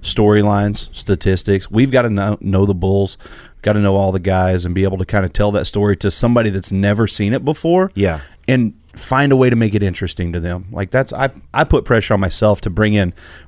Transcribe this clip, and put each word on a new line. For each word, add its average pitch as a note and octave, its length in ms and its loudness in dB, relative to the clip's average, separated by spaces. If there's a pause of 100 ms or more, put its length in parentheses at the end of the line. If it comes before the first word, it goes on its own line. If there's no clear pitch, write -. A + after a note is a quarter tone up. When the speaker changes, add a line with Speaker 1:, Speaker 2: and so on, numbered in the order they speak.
(160)
Speaker 1:
storylines, G#2 760 2
statistics. F#2+ 800 -2
We've B2 200 2
gotta B2 200 2
know, G2+ 300 0
know F#2+ 260 2
the G2+ 80 2
bulls, F#2+ 440 -2 (440)
gotta G#2 180 0
know G2 160 2
all G2 140 0
the F#2+ 100 0
guys F#2 440 0
and F2 100 -4
be F#2+ 100 0
able F#2+ 140 -2
to F#2 60 -2
kinda F#2+ 240 -2
tell G#2 240 0
that G2+ 140 -2
story G2+ 320 0
to G2+ 120 -2
somebody A#2 400 2
that's F#2+ 220 -6
never G2+ 340 0
seen G#2 260 -2
it B2+ 120 -2
before. F3 500 0
Speaker 2:
Yeah. E2 260 -2 (280)
Speaker 1:
And B2 240 2 (220)
find C#3 380 0
a C3+ 40 4
way B2+ 140 4
to A#2+ 60 2
make A2+ 180 0
it G#2 80 0
interesting F2+ 500 -4
to E2+ 80 -6
them. F2 320 -6
Like, F#2 180 -6
that's, C3 220 -2
I, C3 160 -2 (240)
I D3+ 120 0
put C3+ 200 2
pressure A2+ 300 2
on G2 60 2
myself G2+ 420 0
to G2+ 80 -4
bring G#2 240 0
in F#2 180 2 (360)